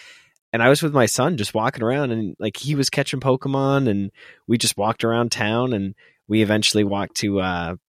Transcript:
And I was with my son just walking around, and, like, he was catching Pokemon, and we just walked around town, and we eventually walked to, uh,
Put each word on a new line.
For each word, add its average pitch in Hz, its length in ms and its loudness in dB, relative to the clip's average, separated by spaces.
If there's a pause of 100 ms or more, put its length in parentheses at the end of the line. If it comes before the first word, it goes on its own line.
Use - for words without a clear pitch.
(520)
And 113 100 0
I 123 80 8
was 143 120 4
with 151 120 -2
my 131 120 4
son 147 300 0
just 107 160 -4
walking 113 300 -2
around, 127 280 0
and, 110 280 -4
like, 107 180 -6
he 147 180 -4
was 139 140 0
catching 139 320 -4
Pokemon, 135 680 0
and 101 220 0 (360)
we 117 100 2
just - 220 -2
walked 107 260 -2
around 117 260 0
town, 117 440 -2
and 98 200 -4 (320)
we 110 140 2
eventually 107 440 2
walked 101 320 -4
to, 98 240 0
uh, 87 360 -4 (120)